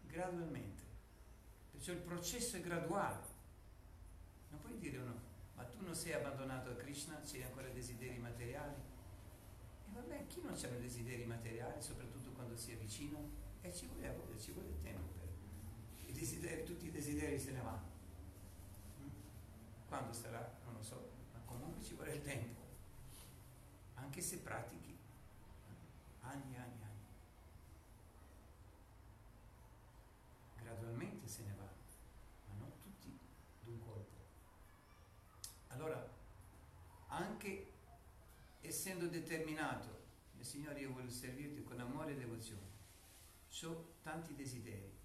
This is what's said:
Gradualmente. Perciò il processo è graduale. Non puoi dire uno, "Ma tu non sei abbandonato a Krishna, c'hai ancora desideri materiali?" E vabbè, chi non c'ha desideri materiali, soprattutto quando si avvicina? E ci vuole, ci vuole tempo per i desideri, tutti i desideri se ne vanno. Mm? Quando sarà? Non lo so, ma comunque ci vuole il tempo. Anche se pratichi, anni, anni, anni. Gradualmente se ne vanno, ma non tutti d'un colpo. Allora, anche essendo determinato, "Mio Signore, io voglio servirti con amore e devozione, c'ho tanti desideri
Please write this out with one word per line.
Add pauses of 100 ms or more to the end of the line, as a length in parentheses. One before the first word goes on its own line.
Gradualmente. (880)
Perciò
il
processo
è
graduale. (1300)
Non
puoi
dire
uno, (340)
"Ma
tu
non
sei
abbandonato
a
Krishna,
c'hai
ancora
desideri
materiali?" (1120)
E
vabbè,
chi
non
c'ha
desideri
materiali,
soprattutto
quando
si
avvicina? (420)
E
ci
vuole,
ci
vuole
tempo (720)
per
i
desideri,
tutti
i
desideri
se
ne
vanno. (1120)
Mm? (800)
Quando
sarà?
Non
lo
so, (220)
ma
comunque
ci
vuole
il
tempo. (1300)
Anche
se
pratichi, (1200)
anni,
anni,
anni. (3500)
Gradualmente
se
ne
vanno, (640)
ma
non (100)
tutti (440)
d'un
colpo. (1500)
Allora, (1000)
anche (880)
essendo
determinato, (300)
"Mio
Signore,
io
voglio
servirti
con
amore
e
devozione, (760)
c'ho
tanti
desideri (120)